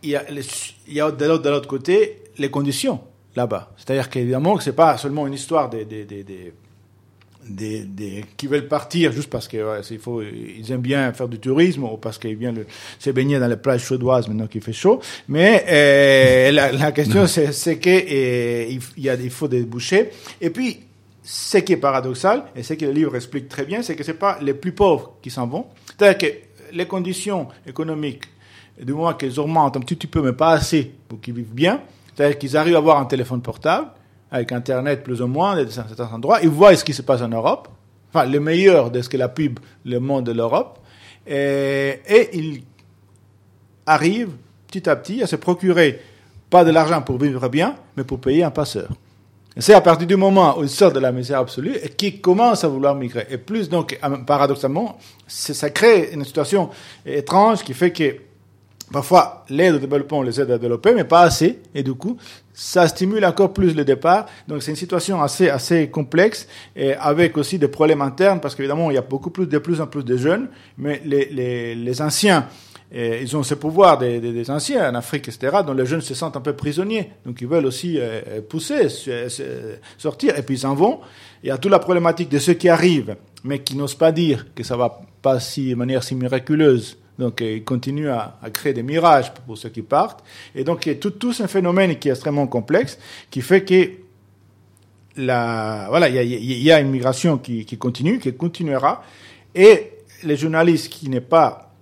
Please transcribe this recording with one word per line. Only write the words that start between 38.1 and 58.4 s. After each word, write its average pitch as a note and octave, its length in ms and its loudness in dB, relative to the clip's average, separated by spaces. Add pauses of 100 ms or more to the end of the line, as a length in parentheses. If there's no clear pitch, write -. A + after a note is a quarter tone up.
le C3+ 160 0
meilleur D#3+ 500 4
de B2 120 -4
ce B2+ 80 -10
que C3+ 80 -4
la B2 100 -2
pub, C#3+ 300 -4 (260)
le A#2+ 160 -4
monde C3+ 240 -2
de A#2 80 -4
l'Europe, A#2 460 -2 (480)
et, C#3 840 -2
et G#3 300 4
ils D#3 240 -8 (1200)
arrivent E3+ 480 2 (340)
petit F#3 220 -6
à D3 80 4
petit G#3 260 -8
à G3+ 40 -2
se D#3+ 100 -4
procurer F3 640 0 (480)
pas F3 160 8
de E3 60 6
l'argent D#3+ 320 2
pour B2 160 -6
vivre C3 300 -2
bien, F3 280 0 (220)
mais C3+ 60 -6
pour B2+ 140 -8
payer C#3+ 260 2
un D3+ 60 0
passeur. C#3 380 -6 (640)
Et A#2+ 60 -12
c'est G3+ 140 8
à F#3 80 10
partir E3+ 240 4
du G3 100 2
moment F#3+ 420 4
où D#3+ 40 -2
ils C#3+ 80 -2
sortent F3 240 4
de C3+ 60 0
la B2+ 120 0
misère B2+ 280 -2
absolue D#3 420 -4
et D3+ 80 -10
qu'ils - 320 -6
commencent G3+ 420 2
à E3 40 2
vouloir C#3 260 0
migrer. A#2+ 360 -6
Et C3+ 60 -8
plus, F#3+ 320 -6
donc, D#3+ 300 -4 (280)
paradoxalement, C#3+ 720 0 (280)
c'est, - 280 -10
ça D3 140 -4
crée G3 460 4
une C#3+ 100 -6
situation D#3+ 460 -2 (340)
étrange F#3 580 2
qui C3+ 120 -10
fait F3 160 2
que D3+ 260 -2 (760)